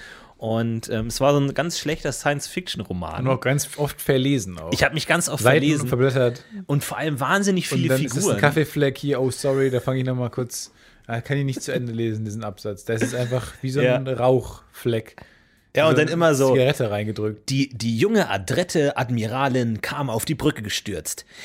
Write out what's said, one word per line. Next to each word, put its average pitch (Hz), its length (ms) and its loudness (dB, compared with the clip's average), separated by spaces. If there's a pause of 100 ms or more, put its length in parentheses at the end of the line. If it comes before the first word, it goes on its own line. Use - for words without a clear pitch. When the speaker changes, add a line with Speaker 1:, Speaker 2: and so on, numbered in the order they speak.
(360)
Speaker 1:
Und, 113 540 -2
ähm, 110 160 -2
es 120 160 -6
war 139 100 6
so 143 80 4
ein 139 140 0
ganz 165 240 -2
schlechter 156 340 -4
Science-Fiction-Roman. 127 1120 -6
Speaker 2:
Und - 60 2
auch 127 80 -2
ganz 143 260 0 (120)
oft 147 240 -4
verlesen 127 560 2
auch. 80 160 -10
Speaker 1:
Ich - 100 0
hab 139 80 2
mich 156 140 -4
ganz 170 240 2
oft 143 120 -4
Speaker 2:
Seiten 131 220 6
Speaker 1:
verlesen. 139 240 2
Speaker 2:
verblättert. 127 560 2 (220)
Speaker 1:
Und 143 180 0
vor - 140 -8
allem 147 200 -2
wahnsinnig 185 500 2
viele 127 160 0
Speaker 2:
Und 123 40 2 (120)
dann - 40 0
ist 127 80 -4
es 123 60 -2
ein - 20 0
Speaker 1:
Figuren. 190 200 2
Speaker 2:
Kaffeefleck 147 580 2
hier, 139 240 -2
oh 131 80 2
sorry, 135 400 0
da 123 100 0
fang 131 160 -2
ich 131 80 -2
noch 127 120 -2
mal 123 140 -2
kurz, - 400 -8 (360)
ah, 117 160 -6
kann 143 160 -2
ich 143 80 0
nicht 131 160 -4
zu 135 100 -6
Ende 123 200 -4
lesen, 110 340 -2
diesen 107 180 -8
Absatz. 104 400 -8
Da - 80 -4
ist 110 120 -2
es 127 100 -2
einfach 123 480 -2
wie 131 80 -4
so 135 100 0
ein 127 260 4
Speaker 1:
Ja. 131 100 -2
Speaker 2:
Rauchfleck. 120 1000 0 (600)
Speaker 1:
Ja, 143 80 6
Speaker 2:
Wie 160 60 6
Speaker 1:
und - 20 6
Speaker 2:
so 131 60 4
Speaker 1:
dann 151 100 6
Speaker 2:
eine - 60 -4
Speaker 1:
immer 165 200 4
so, 131 200 4
Speaker 2:
Zigarette 127 360 2
reingedrückt. 107 580 -4
Speaker 1:
„Die, 135 200 0
die 113 280 -4
junge, 190 320 2
adrette 139 680 0
Admiralin 120 840 0
kam 139 300 -4
auf 110 140 -2
die 160 100 -2
Brücke 139 280 -2
gestürzt. - 600 -8 (200)